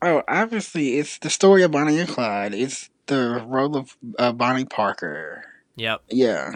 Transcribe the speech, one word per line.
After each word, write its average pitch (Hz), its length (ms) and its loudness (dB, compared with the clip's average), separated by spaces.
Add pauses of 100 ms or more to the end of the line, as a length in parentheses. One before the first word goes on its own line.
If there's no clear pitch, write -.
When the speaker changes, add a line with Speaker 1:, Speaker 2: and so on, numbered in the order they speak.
Speaker 1:
Oh, 165 260 2
obviously, 180 720 -2
it's 147 220 -4
the 156 100 -4
story 196 320 6
of 180 80 6
Bonnie 151 300 2
and 175 100 -2
Clyde. 101 460 -2
It's 131 340 -6 (160)
the 120 400 0
role 135 320 0
of, 135 180 -10 (220)
uh, 123 160 2
Bonnie 123 320 0
Parker. 82 800 -6 (300)
Speaker 2:
Yep. 113 340 -4
Speaker 1:
Yeah. 110 460 0